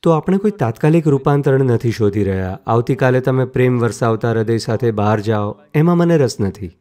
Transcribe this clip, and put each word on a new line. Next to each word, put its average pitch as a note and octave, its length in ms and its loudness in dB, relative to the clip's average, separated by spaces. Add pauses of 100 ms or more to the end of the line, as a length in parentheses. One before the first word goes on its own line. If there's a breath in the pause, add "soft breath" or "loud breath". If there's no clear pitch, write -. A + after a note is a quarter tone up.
તો E3+ 100 2
આપણે F3 260 0
કોઈ G3+ 140 -2
તાત્કાલિક D#3 560 0
રૂપાંતરણ C#3 560 2
નથી A#2+ 280 0
શોધી G#2 320 0
રહ્યા. F#2+ 440 -4
આવતીકાલે B2+ 540 0
તમે C3 240 0
પ્રેમ B2+ 340 0
વરસાવતા A2+ 520 -2
હૃદય A2+ 260 0
સાથે A2+ 340 -2
બહાર G#2+ 280 0
જાઓ, G#2 400 -4 (140)
એમાં E3+ 240 2
મને E3+ 200 2
રસ C3+ 220 0
નથી. F#2+ 420 -6